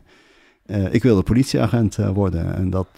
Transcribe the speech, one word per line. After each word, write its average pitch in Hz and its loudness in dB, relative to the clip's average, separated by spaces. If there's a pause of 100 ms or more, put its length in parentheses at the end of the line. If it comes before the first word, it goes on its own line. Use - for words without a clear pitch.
(680)
Eh, 95 -2
ik 117 2
wilde 107 4
politieagent, 117 0
eh, 104 0
worden. 90 -2
En 92 -2
dat 92 -2 (120)